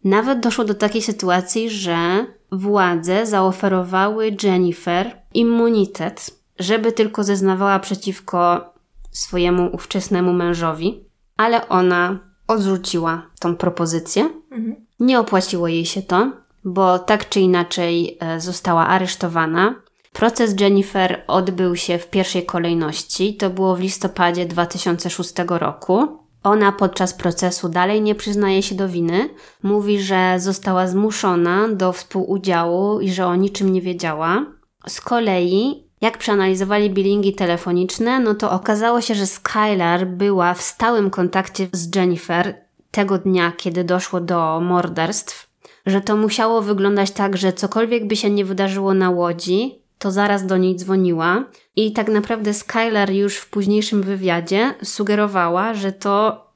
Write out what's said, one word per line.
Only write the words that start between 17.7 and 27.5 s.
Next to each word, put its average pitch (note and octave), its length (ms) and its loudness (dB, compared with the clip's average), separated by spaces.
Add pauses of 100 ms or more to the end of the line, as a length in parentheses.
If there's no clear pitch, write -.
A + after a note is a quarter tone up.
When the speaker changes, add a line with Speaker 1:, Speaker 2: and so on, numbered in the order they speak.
Speaker 1:
e, E3 200 -6
została E3+ 480 0
aresztowana. F3+ 880 0 (380)
Proces A3+ 460 0
Jennifer G3 680 2
odbył F3+ 480 0
się F3 220 -2
w F3 120 -8
pierwszej F#3 360 -2
kolejności. E3+ 920 -2
To G3+ 140 0
było F#3 260 0
w F3+ 40 -6
listopadzie F3+ 680 0
dwa E3+ 200 -2
tysiące F3 440 -4
szóstego F3 500 -4
roku. - 480 0 (360)
Ona G3+ 280 4
podczas F#3+ 420 0
procesu F3+ 560 -2